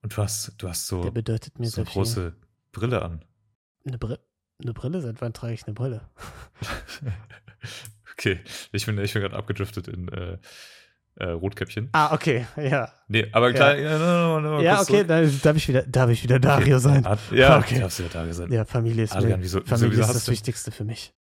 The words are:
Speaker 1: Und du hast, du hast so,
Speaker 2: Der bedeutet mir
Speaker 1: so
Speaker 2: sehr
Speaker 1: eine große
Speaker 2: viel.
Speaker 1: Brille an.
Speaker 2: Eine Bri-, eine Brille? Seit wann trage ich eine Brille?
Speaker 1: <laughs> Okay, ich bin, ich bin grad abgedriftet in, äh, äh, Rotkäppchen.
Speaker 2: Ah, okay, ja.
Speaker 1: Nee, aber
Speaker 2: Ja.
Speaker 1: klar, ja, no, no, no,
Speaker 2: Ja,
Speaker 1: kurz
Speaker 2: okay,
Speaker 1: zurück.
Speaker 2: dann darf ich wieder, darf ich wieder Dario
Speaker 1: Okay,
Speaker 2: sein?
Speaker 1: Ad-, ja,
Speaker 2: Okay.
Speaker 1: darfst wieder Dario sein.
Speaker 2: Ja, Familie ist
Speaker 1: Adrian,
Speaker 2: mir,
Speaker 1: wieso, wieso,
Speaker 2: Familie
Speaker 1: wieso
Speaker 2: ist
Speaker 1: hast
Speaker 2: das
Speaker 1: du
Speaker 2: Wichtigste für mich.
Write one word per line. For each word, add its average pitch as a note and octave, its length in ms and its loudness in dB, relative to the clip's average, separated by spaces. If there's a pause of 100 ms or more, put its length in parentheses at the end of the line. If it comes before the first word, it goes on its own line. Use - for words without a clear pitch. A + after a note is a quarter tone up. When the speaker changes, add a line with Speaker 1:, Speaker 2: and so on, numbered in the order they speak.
Speaker 1:
Und - 140 -8
du G#2+ 60 -2
hast, - 360 -6
du F#2 100 -10
hast - 180 -8
so, F2+ 160 -4
Speaker 2:
Der - 80 -2
bedeutet A2+ 480 -6
mir A#2+ 80 -4
Speaker 1:
so A2+ 100 -6
Speaker 2:
sehr F#2 80 -2
Speaker 1:
eine - 80 -14
große G2+ 400 -2
Speaker 2:
viel. - 80 -20 (320)
Speaker 1:
Brille A2+ 300 -2
an. E2 220 -10 (640)
Speaker 2:
Eine C3 120 -8
Bri-, A#2 200 -8 (440)
eine A#2+ 120 -8
Brille? E3+ 260 -6
Seit A2+ 200 -10
wann A#2 120 -8
trage A#2 220 -8
ich - 120 -14
eine G#2+ 80 -8
Brille? A#2+ 340 -8 (520)
Speaker 1:
<laughs> - 380 -10 (1120)
Okay, F2+ 280 -2 (320)
ich G2+ 140 -4
bin, G#2+ 120 -4
ich G2+ 140 -4
bin G#2 100 -2
grad G2 100 -6
abgedriftet G2+ 540 -8
in, F2+ 220 -10
äh, F2 300 -10 (800)
äh, - 140 -8
Rotkäppchen. G2 640 -6
Speaker 2:
Ah, D3+ 200 4
okay, B2 340 0 (100)
ja. C#3 360 -2 (140)
Speaker 1:
Nee, G#2+ 260 0
aber A#2+ 180 6
Speaker 2:
Ja. B2 40 -2
Speaker 1:
klar, C#3+ 220 6
ja, D3+ 220 -2
no, E3+ 420 2
no, D3+ 160 -2
no, D3 40 0
Speaker 2:
Ja, E3+ 160 4
Speaker 1:
kurz G3 140 2
Speaker 2:
okay, - 20 4 (120)
Speaker 1:
zurück. E3 40 -8
Speaker 2:
dann D#3+ 340 4
darf D#3 140 6
ich D#3 120 -2
wieder, B2+ 140 2
darf B2+ 280 2
ich A#2 140 2
wieder B2+ 160 4
Dario C3+ 380 6
Speaker 1:
Okay, B2 40 2
Speaker 2:
sein? C3+ 240 6
Speaker 1:
Ad-, G#2 140 0 (160)
ja, C3 220 10
Speaker 2:
Okay. A#2+ 200 0
Speaker 1:
darfst G2 220 -4
wieder F2 80 -4
Dario E2 240 -6
sein. E2+ 200 -8
Speaker 2:
Ja, A2 120 0
Familie A2+ 400 -2
ist G#2+ 100 -6
Speaker 1:
Adrian, G2+ 240 2
Speaker 2:
mir, F2+ 60 -6
Speaker 1:
wieso, F#2 160 -2
wieso, - 80 -12
Speaker 2:
Familie A#2+ 240 4
Speaker 1:
wieso A#2 100 4
Speaker 2:
ist G#2+ 60 2
Speaker 1:
hast B2 80 0
Speaker 2:
das A2+ 80 -2
Speaker 1:
du A#2+ 80 0
Speaker 2:
Wichtigste - 400 -6
für - 120 -10
mich. A2 300 -10 (120)